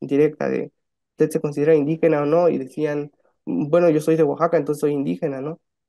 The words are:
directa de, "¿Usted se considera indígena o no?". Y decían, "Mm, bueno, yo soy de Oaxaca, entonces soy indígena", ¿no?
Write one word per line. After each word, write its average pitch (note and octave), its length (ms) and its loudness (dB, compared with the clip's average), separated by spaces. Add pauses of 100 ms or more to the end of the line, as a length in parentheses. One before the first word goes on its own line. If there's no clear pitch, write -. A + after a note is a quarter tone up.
directa C#3+ 480 0
de, - 220 -4 (420)
"¿Usted D#3 180 0
se D#3+ 100 -4
considera D3 340 2
indígena D3+ 480 2
o - 20 0
no?". E3 240 2
Y C3+ 80 -2
decían, D3 540 -6 (340)
"Mm, D#3 240 -4
bueno, F3 200 4
yo D3+ 120 2
soy D#3+ 160 2
de D#3+ 60 4
Oaxaca, D3+ 340 0
entonces C#3+ 240 -2
soy D3 120 0
indígena", C#3+ 480 -4
¿no? D#3 200 -10 (280)